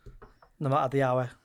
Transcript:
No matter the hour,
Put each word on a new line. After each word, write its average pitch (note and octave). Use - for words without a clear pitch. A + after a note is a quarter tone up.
No C#3+
matter C#3
the C3+
hour, B2+